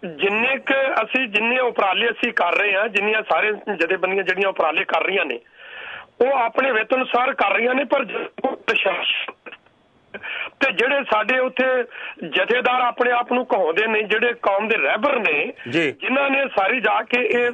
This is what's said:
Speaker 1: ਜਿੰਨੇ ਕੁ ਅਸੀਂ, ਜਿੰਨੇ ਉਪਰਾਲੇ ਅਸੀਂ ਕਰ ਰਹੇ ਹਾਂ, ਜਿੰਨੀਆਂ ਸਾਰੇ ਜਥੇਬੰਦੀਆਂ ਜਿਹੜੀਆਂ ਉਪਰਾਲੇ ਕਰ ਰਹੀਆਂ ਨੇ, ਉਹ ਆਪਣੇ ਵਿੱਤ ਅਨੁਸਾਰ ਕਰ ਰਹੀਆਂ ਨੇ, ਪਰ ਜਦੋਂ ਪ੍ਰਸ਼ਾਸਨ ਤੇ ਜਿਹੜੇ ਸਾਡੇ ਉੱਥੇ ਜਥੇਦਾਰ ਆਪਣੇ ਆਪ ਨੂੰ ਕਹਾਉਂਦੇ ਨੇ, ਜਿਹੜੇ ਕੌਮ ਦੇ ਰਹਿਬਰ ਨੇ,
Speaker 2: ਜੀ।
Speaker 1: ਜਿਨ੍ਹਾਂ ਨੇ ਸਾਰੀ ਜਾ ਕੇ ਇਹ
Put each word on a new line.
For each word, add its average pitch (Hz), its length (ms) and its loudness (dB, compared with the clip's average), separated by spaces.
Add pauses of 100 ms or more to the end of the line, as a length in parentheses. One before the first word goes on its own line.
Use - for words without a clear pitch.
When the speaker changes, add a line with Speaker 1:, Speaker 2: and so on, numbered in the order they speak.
Speaker 1:
ਜਿੰਨੇ 202 540 -2
ਕੁ 269 460 0
ਅਸੀਂ, 254 240 -2
ਜਿੰਨੇ 226 300 0
ਉਪਰਾਲੇ 226 500 0
ਅਸੀਂ 233 240 -2
ਕਰ 175 220 0
ਰਹੇ 196 200 2
ਹਾਂ, 208 140 0
ਜਿੰਨੀਆਂ 208 340 0
ਸਾਰੇ 190 300 0
ਜਥੇਬੰਦੀਆਂ 185 720 -2
ਜਿਹੜੀਆਂ 185 240 0
ਉਪਰਾਲੇ 180 360 0
ਕਰ 175 180 0
ਰਹੀਆਂ 180 220 0
ਨੇ, 123 160 -6 (800)
ਉਹ 262 120 4
ਆਪਣੇ 262 400 0
ਵਿੱਤ 220 220 0
ਅਨੁਸਾਰ 254 400 0
ਕਰ 202 180 2
ਰਹੀਆਂ 233 220 0
ਨੇ, 277 100 0
ਪਰ 277 200 0
ਜਦੋਂ - 520 -6
ਪ੍ਰਸ਼ਾਸਨ - 760 0 (1300)
ਤੇ 269 120 2
ਜਿਹੜੇ 262 400 0
ਸਾਡੇ 214 260 2
ਉੱਥੇ 254 440 0 (460)
ਜਥੇਦਾਰ 214 520 2
ਆਪਣੇ 240 300 2
ਆਪ 240 220 0
ਨੂੰ 247 140 0
ਕਹਾਉਂਦੇ 190 400 2
ਨੇ, 220 160 0
ਜਿਹੜੇ 220 300 0
ਕੌਮ 208 360 0
ਦੇ 220 80 2
ਰਹਿਬਰ 214 420 0
ਨੇ, 170 340 0 (180)
Speaker 2:
ਜੀ। 147 220 2
Speaker 1:
ਜਿਨ੍ਹਾਂ 269 380 0
ਨੇ 277 160 0
ਸਾਰੀ 208 340 0
ਜਾ 214 220 2
ਕੇ 240 200 0
ਇਹ 240 320 2